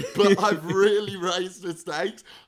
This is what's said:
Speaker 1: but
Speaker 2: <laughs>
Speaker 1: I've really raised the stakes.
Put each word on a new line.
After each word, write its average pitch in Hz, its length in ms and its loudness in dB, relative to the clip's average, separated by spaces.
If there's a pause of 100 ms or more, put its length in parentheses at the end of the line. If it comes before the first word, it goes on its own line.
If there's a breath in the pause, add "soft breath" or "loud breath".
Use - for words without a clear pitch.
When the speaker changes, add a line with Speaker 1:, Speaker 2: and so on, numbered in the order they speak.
(160)
Speaker 1:
but 196 280 4
Speaker 2:
<laughs> - 0 -
Speaker 1:
I've 170 220 0
really 202 500 2
raised 180 460 -6
the 175 140 -8
stakes. 175 480 -8 (240 loud breath)